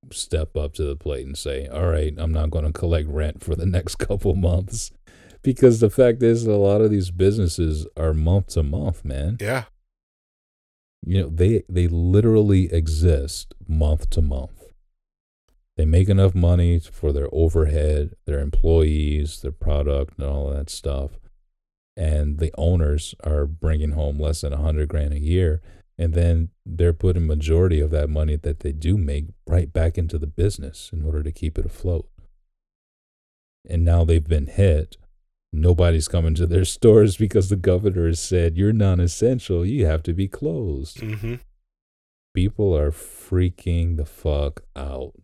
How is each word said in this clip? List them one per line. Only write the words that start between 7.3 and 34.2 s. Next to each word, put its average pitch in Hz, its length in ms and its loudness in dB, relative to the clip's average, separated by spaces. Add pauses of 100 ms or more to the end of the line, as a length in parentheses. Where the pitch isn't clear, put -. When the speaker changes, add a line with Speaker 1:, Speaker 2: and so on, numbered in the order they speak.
Speaker 1:
are 78 180 0
month 82 340 0
to - 140 -2
month, 73 420 -4
man. 73 360 -4
Speaker 2:
Yeah. 110 240 -4 (1400)
Speaker 1:
You 92 180 0
know, 71 60 -4
they, 90 400 2
they 90 200 0
literally 95 840 4
exist 78 840 0 (120)
month 78 440 0
to - 120 0
month. 67 420 -6 (1120)
They 80 80 2
make 87 240 4
enough 95 260 4
money 87 460 4
for - 320 -4
their 69 200 -2
overhead, 76 840 0 (120)
their 71 140 -2
employees, 76 1000 2
their 67 100 -8
product, 71 680 -2
and 71 80 -6
all 69 240 -4
of 69 60 -4
that 71 140 -8
stuff. 71 420 -6 (840)
And 73 420 -2
the 80 200 -2
owners 80 560 0 (100)
are 73 220 0
bringing 78 460 -2
home 73 260 -2
less 76 220 -2
than 73 120 -6
a 71 60 -4
hundred 76 300 -2
grand 73 240 -2
a 71 80 -4
year. 80 400 0 (360)
And 82 180 -2
then 85 360 2 (160)
they're 85 260 0
putting 85 340 0
majority 78 540 2
of 76 100 0
that 73 200 0
money 76 260 0
that 73 240 -6
they 73 120 -6
do 78 240 -2
make 73 300 -2 (200)
right 82 260 0
back 82 260 0
into 82 200 -4
the 73 100 -6
business 76 640 -4
in 78 120 -6
order 78 200 -4
to 80 80 -6
keep 78 260 -6
it 80 80 -4
afloat. 80 420 -6 (1600)
And 85 160 0
now 85 200 4
they've 80 220 2